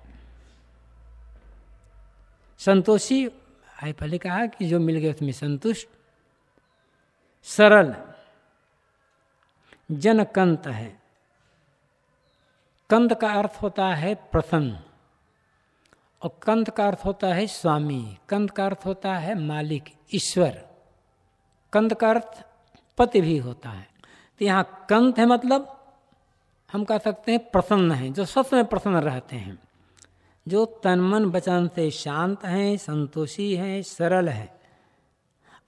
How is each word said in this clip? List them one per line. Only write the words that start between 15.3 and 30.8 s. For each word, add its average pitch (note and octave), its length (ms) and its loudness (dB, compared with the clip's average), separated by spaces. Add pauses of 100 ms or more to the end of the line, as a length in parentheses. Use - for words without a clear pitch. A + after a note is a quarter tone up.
और - 220 -10
कंत A3 260 0
का G#3 180 0
अर्थ G3 180 -2
होता G3 220 -4
है F#3 200 -2
स्वामी, D3 680 -4 (120)
कंत G3+ 220 -2
का G3 140 -4
अर्थ G3 200 -4
होता F#3+ 300 -6
है F3 240 -6
मालिक, D3+ 440 -6 (300)
ईश्वर। E3+ 540 -2 (1080)
कंत G#3+ 200 2
का A3 160 0
अर्थ - 360 -2 (520)
पति A#3+ 240 4
भी D#3+ 160 0
होता B2 320 -10
है। G2 180 -14 (520)
तो G#3 60 -2
यहाँ F#3+ 440 -2
कंत A#3+ 300 4
है A3+ 60 6
मतलब B3 680 0 (800)
हम G3+ 140 -4
कह G#3+ 120 -2
सकते G#3 340 -4
हैं A#3 200 -2
प्रसन्न F#3 400 2
हैं, C3 220 -4
जो F#3 120 -4
सब C4 200 0
समय C4 180 2
प्रसन्न G3 320 -2
रहते C#3 400 -4
हैं, G2 240 -12 (880)
जो G#3 180 0
तन F#3+ 340 0